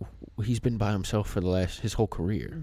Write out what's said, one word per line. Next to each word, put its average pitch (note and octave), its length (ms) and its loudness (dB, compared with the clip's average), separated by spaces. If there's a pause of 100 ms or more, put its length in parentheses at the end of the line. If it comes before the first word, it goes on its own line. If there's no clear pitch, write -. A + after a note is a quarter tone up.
(420)
He's A2 200 2
been A#2+ 160 2
by G#2 160 4
himself G2+ 360 0
for G2+ 120 0
the F2+ 80 2
last, F2+ 320 2
his G#2+ 100 -2
whole A2 160 2
career. G2+ 560 -4